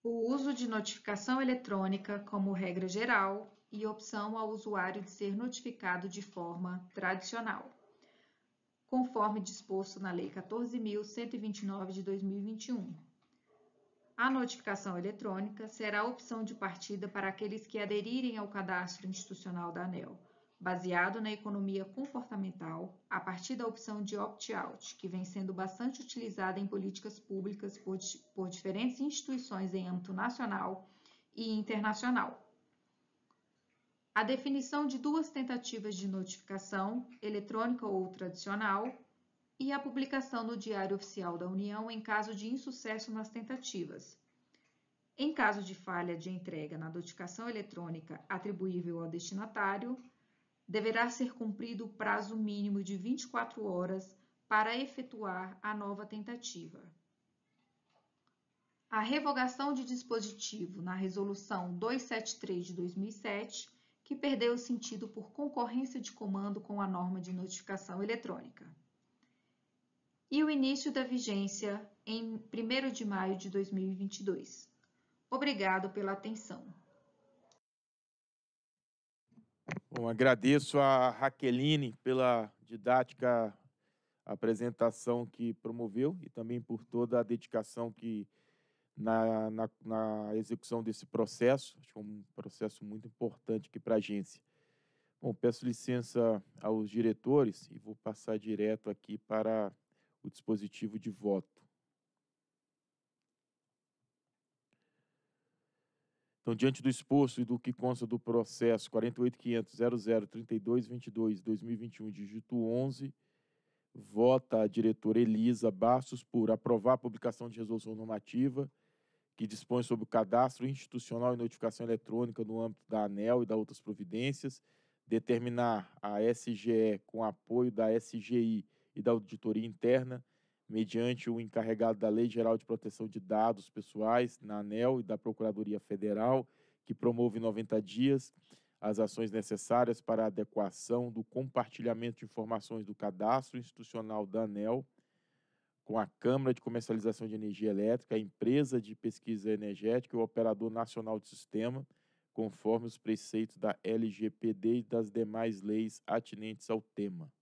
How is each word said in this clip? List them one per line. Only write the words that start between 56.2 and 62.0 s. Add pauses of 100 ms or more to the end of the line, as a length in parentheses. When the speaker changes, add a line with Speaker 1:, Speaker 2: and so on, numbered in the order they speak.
Speaker 1:
A
revogação
de
dispositivo
na
Resolução
dois